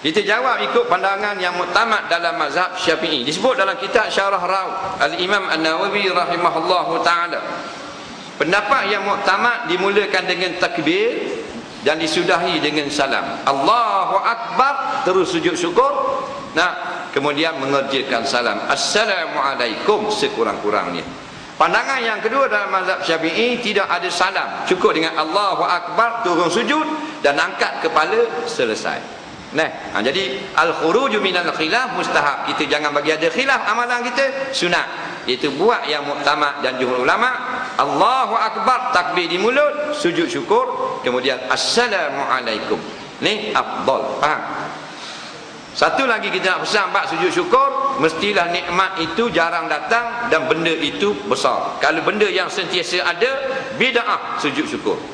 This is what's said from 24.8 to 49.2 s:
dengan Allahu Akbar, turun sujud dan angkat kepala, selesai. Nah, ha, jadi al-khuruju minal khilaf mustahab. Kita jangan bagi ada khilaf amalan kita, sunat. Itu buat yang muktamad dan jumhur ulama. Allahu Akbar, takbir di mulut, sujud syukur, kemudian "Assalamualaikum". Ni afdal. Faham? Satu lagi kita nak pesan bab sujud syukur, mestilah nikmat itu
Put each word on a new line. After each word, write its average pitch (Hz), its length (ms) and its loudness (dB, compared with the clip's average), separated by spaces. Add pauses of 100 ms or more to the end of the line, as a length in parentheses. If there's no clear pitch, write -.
dengan 160 160 0
Allahu 165 480 0
Akbar, 180 640 0
turun 170 240 2
sujud 302 320 2 (400)
dan 143 160 2
angkat - 400 -2
kepala, 185 640 0
selesai. 101 800 -4 (300)
Nah, 143 160 0 (240)
ha, 98 80 0
jadi 175 400 0 (160)
al-khuruju 180 640 2
minal 175 320 0
khilaf 202 400 0
mustahab. 151 560 0
Kita 143 160 -2
jangan 147 240 0
bagi 147 240 2
ada 160 160 2
khilaf 240 400 0
amalan 240 320 0
kita, 262 480 -2
sunat. 175 380 0 (420)
Itu 131 240 0
buat 196 320 2
yang 143 240 -2
muktamad 143 560 0
dan 127 160 0
jumhur 127 240 0
ulama. 202 240 4 (480)
Allahu 202 560 2
Akbar, 226 560 0
takbir 175 400 0
di 175 80 -2
mulut, 269 560 2
sujud - 320 0
syukur, 214 800 0
kemudian 127 320 0 (160)
"Assalamualaikum". 131 1300 0 (400)
Ni 196 320 -2
afdal. - 640 0
Faham? 147 240 0 (1400)
Satu 165 280 4
lagi 214 280 0
kita 185 240 2
nak 151 120 -4
pesan 202 200 2
bab 180 200 0
sujud 165 200 2
syukur, 262 720 2
mestilah 170 480 2
nikmat 180 520 0
itu 226 320 0